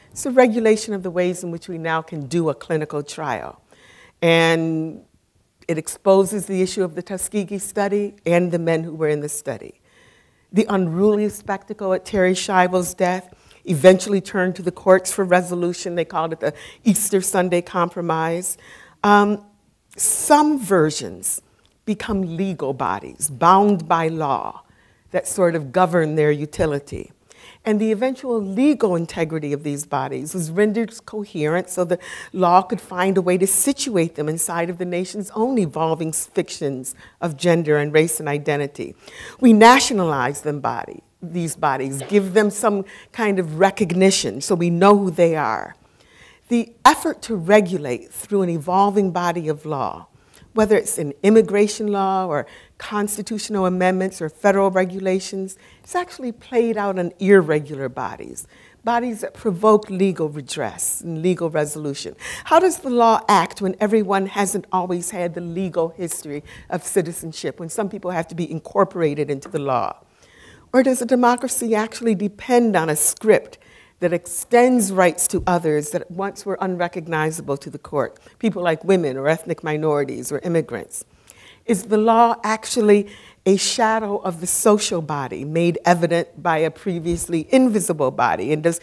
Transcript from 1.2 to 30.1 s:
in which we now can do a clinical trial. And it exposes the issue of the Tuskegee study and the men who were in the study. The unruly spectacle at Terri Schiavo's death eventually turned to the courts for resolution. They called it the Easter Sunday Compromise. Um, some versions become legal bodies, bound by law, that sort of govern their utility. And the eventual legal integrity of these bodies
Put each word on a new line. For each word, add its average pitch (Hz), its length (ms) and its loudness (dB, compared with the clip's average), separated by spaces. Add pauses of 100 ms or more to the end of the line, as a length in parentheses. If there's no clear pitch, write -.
in 175 100 -8
which 170 180 -12
we 175 80 -8
now 160 240 -2
can 151 260 -10
do 160 220 0
a 139 40 0
clinical 151 480 -4
trial. 135 600 -8 (600)
And 165 840 2 (640)
it 165 80 -2
exposes 190 680 0
the 190 140 -2
issue 185 220 -2
of 165 120 -8
the 175 60 -10
Tuskegee 196 580 -6
study 202 560 -4 (100)
and 175 260 2
the 175 80 -2
men 165 240 0
who 165 100 -12
were 160 140 -2
in 151 140 0
the 147 80 -8
study. - 500 -10 (720)
The 214 160 2
unruly 202 640 0
spectacle 202 640 -6
at 185 100 -2
Terri 185 320 2
Schiavo's 180 580 2
death 185 400 -2 (300)
eventually 185 560 6
turned 185 380 -2
to 196 40 -14
the 180 100 -4
courts 185 420 4
for 196 100 -2
resolution. 175 720 0
They 165 100 -2
called 165 280 -4
it - 80 -12
the 151 120 -2 (300)
Easter 190 380 2
Sunday 180 400 0
Compromise. 170 960 -2 (440)
Um, 208 440 4 (500)
some 302 640 2
versions 156 800 -2 (440)
become 196 500 -4
legal 165 380 -4
bodies, 98 560 -6
bound 175 580 4
by 165 220 2
law, 151 540 -4 (480)
that 185 140 -4
sort 175 300 2
of 143 160 -6
govern 165 440 2
their 151 160 4
utility. 147 840 -4 (520)
And 214 160 0
the 220 100 0
eventual 240 500 -2
legal 202 540 2
integrity 160 560 -4
of 147 120 -4
these 143 220 -6
bodies 135 480 -6